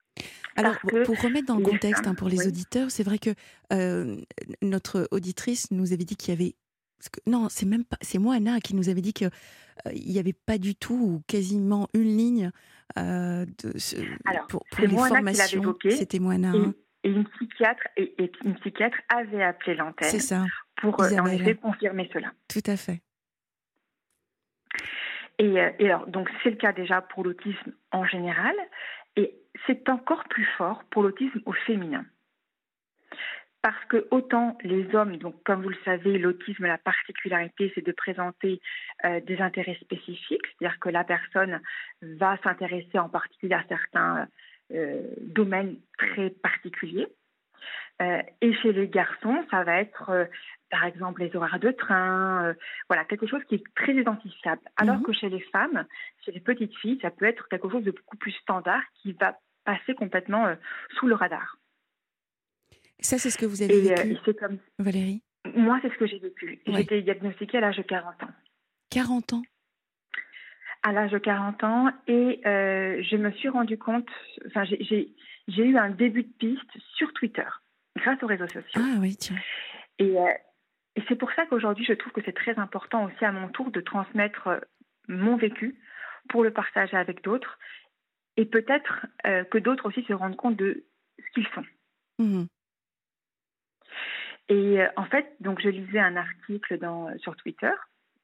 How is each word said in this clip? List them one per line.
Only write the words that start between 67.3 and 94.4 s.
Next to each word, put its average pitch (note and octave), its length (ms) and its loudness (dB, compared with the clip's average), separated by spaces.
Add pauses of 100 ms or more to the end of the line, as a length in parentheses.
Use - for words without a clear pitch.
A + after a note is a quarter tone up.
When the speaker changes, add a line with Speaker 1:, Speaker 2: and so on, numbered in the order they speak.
Speaker 2:
à A#3 40 2
l'âge G3+ 160 2
de G3 40 -6
quarante F3 420 -6
ans. - 60 -12 (640)
Speaker 1:
Quarante B3 420 0
ans ? A#3+ 80 -2 (1400)
Speaker 2:
À G#3 80 2
l'âge G3+ 200 2
de G3+ 60 0
quarante G3+ 460 0
ans, A#3+ 280 4 (160)
et, B3 380 4
euh, F#3+ 580 2
je G#3 140 0
me G#3 140 2
suis C4+ 180 -4
rendu A3+ 280 0
compte, A#3 300 -2 (400)
enfin, G3+ 180 -2
j'ai, G3 180 -2
j'ai, G#3 300 0 (340)
j'ai G3+ 180 4
eu C4 120 8
un G3+ 120 4
début A3+ 340 2
de - 160 -8
piste A#3+ 380 -2 (180)
sur D4+ 180 0
Twitter, - 320 -4 (520)
grâce C4 240 0
aux B3 60 -4
réseaux F3+ 200 0
sociaux. - 360 -4
Speaker 1:
Ah B3+ 160 2
oui, F#3+ 160 2
tiens. - 200 -8 (640)
Speaker 2:
Et, F#3+ 220 4
euh, F3 80 4 (680)
et G#3+ 120 -4
c'est A#3+ 80 2
pour B3 180 -4
ça E4 140 0
qu'aujourd'hui, A3 380 0
je A#3 80 2
trouve - 200 -6
que G#3 100 -4
c'est F#3 120 -6
très A3+ 240 -2
important G3+ 460 -2
aussi F#3+ 200 -4
à G#3 60 4
mon F#3+ 180 -6
tour C4 220 -6
de F3+ 100 -4
transmettre, G#3 640 -2
euh, F3 120 0 (480)
mon G3+ 300 2
vécu A3+ 380 -2 (540)
pour A#3 140 4
le A3 80 4
partager G3 460 -2
avec F3+ 260 -2
d'autres, A#3 340 -4 (800)
et A3 80 4
peut-être, A3+ 640 0 (180)
euh, F#3 200 2
que A3 120 0
d'autres A3+ 300 2
aussi A#3+ 160 -4
se G#3+ 100 -4
rendent F#3+ 240 -4
compte A#3+ 180 0
de G3 280 -2 (340)
ce - 160 -14
qu'ils A3+ 220 0
sont. - 100 -8 (540)
Speaker 1:
Mhm. F#3+ 280 2 (2000)